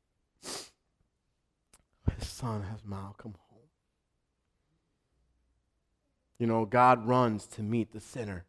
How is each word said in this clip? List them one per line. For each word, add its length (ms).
His 1900
son 360
has 240
now 300
come 180
home. 100
You 100
know, 180
God 420
runs 400
to 160
meet 300
the 80
sinner. 480